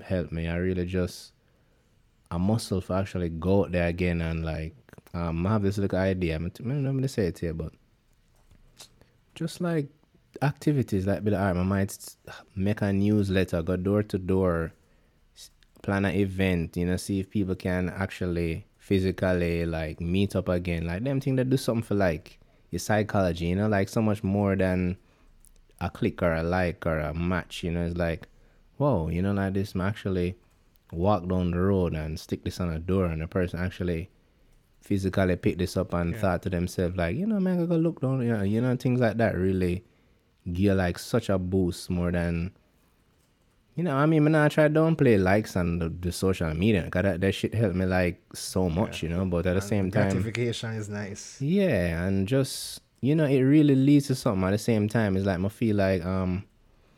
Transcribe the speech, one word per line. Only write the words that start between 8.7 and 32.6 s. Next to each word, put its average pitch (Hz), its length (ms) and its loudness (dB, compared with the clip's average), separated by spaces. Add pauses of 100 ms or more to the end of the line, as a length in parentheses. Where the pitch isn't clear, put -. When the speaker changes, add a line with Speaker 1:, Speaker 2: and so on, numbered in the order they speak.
Speaker 1:
just, - 260 -8
like, 165 280 -2 (520)
activities, 127 640 0
like, 98 180 0
be 107 60 2
like, 95 100 2
"All 101 120 2
right, 87 40 2
I 90 60 2
might 95 280 2
s-, - 260 -16 (400)
make 101 260 0
a 101 100 2
newsletter, 98 720 2
go 90 140 -2
door 98 280 0
to 104 140 -4
door, 90 540 0 (640)
s-, - 140 -20 (320)
plan 98 220 0
an 87 100 0
event, 92 600 0
you 87 100 0
know, 90 100 0
see 98 240 -2
if 92 100 -8
people 92 240 -2
can 92 340 -2
actually 85 800 -4 (120)
physically, 90 880 0
like, 80 340 -6
meet 92 360 0
up 92 120 -2
again." 87 380 -2
Like, 87 180 -6
them 135 160 -2
thing 135 160 -2
that 127 140 0
do 135 60 4
something 117 260 -2
for, 104 120 -4
like, 90 440 0 (320)
your 87 100 -6
psychology, 95 640 0
you 90 100 0
know, 107 120 0
like, 98 200 2
so - 140 -2
much 104 220 0
more 98 320 2
than 92 400 0 (840)
a 87 100 -4
click - 320 -4
or 85 120 2
a 80 80 0
like 87 440 -2
or 80 120 0
a 76 140 -4
match, 85 500 -4
you 87 80 -4
know, 87 140 -2
it's 85 120 -4
like, 85 320 -4 (500)
"Whoa," 110 300 0
you 85 140 -2
know, 98 100 0
like, 98 220 -2
this, 98 200 -4
I'm 90 80 -2
actually 92 540 -2 (560)
walk 87 360 0
down 90 240 0
the 87 80 -2
road 92 340 2
and 78 260 -6
stick - 240 -8
this 90 160 -8